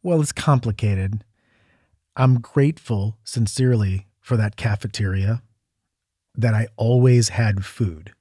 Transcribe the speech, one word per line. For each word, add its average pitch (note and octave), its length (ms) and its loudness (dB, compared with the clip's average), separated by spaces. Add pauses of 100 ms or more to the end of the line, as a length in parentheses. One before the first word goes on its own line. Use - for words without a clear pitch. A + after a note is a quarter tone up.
Well, E3+ 180 0
it's D3 140 -2
complicated. G#2+ 880 -2 (920)
I'm B2+ 240 4
grateful, A#2 840 -2
sincerely, G#2+ 840 -2 (120)
for - 160 -4
that G#2 220 -2
cafeteria, G2+ 840 -2 (960)
that A#2 180 0
I A2 220 0
always B2 540 4
had G2 340 0
food E2+ 580 -6